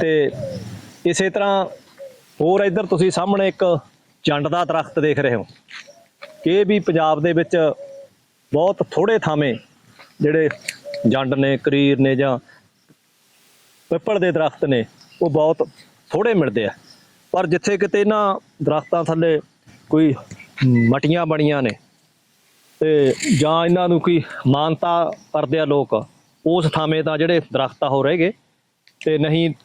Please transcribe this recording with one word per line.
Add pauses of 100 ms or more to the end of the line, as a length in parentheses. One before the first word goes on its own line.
ਤੇ (760)
ਇਸੇ
ਤਰ੍ਹਾਂ (720)
ਹੋਰ
ਇੱਧਰ
ਤੁਸੀਂ
ਸਾਹਮਣੇ
ਇੱਕ (460)
ਜੰਡ
ਦਾ
ਦਰਖਤ
ਦੇਖ
ਰਹੇ
ਹੋ (1000)
ਕਿ
ਇਹ
ਵੀ
ਪੰਜਾਬ
ਦੇ
ਵਿੱਚ (800)
ਬਹੁਤ (140)
ਥੋੜ੍ਹੇ
ਥਾਵੇਂ (680)
ਜਿਹੜੇ (600)
ਜੰਡ
ਨੇ,
ਕਰੀਰ
ਨੇ
ਜਾਂ (1500)
ਪਿੱਪਲ
ਦੇ
ਦਰਖਤ
ਨੇ, (380)
ਉਹ
ਬਹੁਤ (420)
ਥੋੜ੍ਹੇ
ਮਿਲਦੇ
ਆ। (600)
ਪਰ
ਜਿੱਥੇ
ਕਿਤੇ
ਇਹਨਾਂ (220)
ਦਰਖਤਾਂ
ਥੱਲੇ (500)
ਕੋਈ (520)
ਮਟੀਆਂ
ਬਣੀਆਂ
ਨੇ (1080)
ਤੇ (240)
ਜਾਂ
ਇਹਨਾਂ
ਨੂੰ
ਕੋਈ (240)
ਮਾਨਤਾ (220)
ਕਰਦੇ
ਆ
ਲੋਕ, (400)
ਉਸ
ਥਾਵੇਂ
ਤਾਂ
ਜਿਹੜੇ (120)
ਦਰਖਤ
ਆ
ਉਹ
ਰਹਿ
ਗਏ (720)
ਤੇ
ਨਹੀਂ (140)